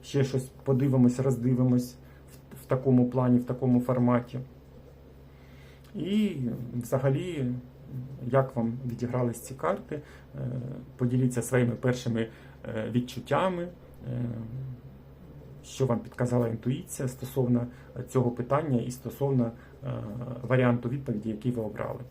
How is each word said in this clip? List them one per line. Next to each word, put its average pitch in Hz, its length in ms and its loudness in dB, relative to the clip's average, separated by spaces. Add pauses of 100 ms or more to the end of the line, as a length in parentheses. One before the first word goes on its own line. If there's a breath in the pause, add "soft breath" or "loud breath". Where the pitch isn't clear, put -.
ще 135 220 2
щось - 260 -2 (120)
подивимось, 131 580 6
роздивимось 123 720 2
в, - 680 -20
в - 40 -20
такому 127 440 4
плані, 123 280 4
в 120 60 2
такому 123 360 2
форматі. 123 580 2 (1600 loud breath)
І 196 420 2 (460)
взагалі, 143 640 0 (800)
як 135 300 4
вам 113 160 0 (140)
відігрались 120 540 -2
ці - 140 -12
карти, 156 460 -4 (340 loud breath)
е, 139 60 -10 (560)
поділіться 123 460 2
своїми 120 320 4
першими, 117 540 0 (480 loud breath)
е, 107 140 -4
відчуттями, 147 720 0
е, 123 600 -8 (1400)
що - 220 -2
вам 117 120 2
підказала 120 500 0
інтуїція 131 600 -4
стосовно 123 580 0 (420 loud breath)
цього 120 220 2
питання 135 500 0
і 127 100 -4
стосовно, 123 640 0 (320 loud breath)
е, 131 60 -6 (520)
варіанту 123 460 4
відповіді, 117 400 -4
який 110 240 -2
ви 117 100 -2
обрали. - 380 -6 (100)